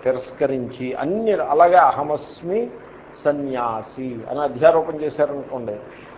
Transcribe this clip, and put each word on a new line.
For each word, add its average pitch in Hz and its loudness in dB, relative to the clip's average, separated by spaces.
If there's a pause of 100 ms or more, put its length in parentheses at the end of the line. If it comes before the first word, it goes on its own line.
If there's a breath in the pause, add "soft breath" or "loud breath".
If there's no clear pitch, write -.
తిరస్కరించి 127 -2
అన్ని, 208 -2
అలాగే 170 4
అహమస్మి 151 2 (560)
సన్యాసి 127 -4 (120)
అని 139 -4
అధ్యారోపణ 156 2
చేశారనుకోండి, 139 -4 (420 loud breath)